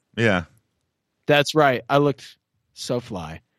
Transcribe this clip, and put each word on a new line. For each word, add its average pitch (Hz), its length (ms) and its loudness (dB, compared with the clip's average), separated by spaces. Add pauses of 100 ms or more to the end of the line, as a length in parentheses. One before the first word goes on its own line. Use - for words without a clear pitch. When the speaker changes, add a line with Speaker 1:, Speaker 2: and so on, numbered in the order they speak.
(160)
Speaker 1:
Yeah. 101 280 2 (800)
Speaker 2:
That's 143 280 2
right. 139 340 2
I 139 100 2
looked - 380 -2 (380)
so - 260 -6
fly. 85 400 -12 (180)